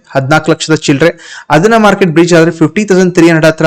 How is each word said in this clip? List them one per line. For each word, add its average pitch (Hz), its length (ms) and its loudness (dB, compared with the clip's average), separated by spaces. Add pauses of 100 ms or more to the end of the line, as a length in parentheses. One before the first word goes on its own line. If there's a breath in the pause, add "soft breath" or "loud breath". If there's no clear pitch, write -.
(140)
ಹದಿನಾಲ್ಕು 143 400 -2
ಲಕ್ಷದ 156 320 -4
ಚಿಲ್ಲರೆ. 151 260 0 (440 loud breath)
ಅದನ್ನ 220 300 2
ಮಾರ್ಕೆಟ್ 196 300 0
ಬ್ರೀಚ್ 170 240 0
ಆದ್ರೆ 165 220 0
ಫಿಫ್ಟಿ 160 280 -2
ತೌಸಂಡ್ 180 280 0
ತ್ರೀ 170 140 4
ಹಂಡ್ರೆಡ್ 160 200 2
ಹತ್ರ 160 140 -2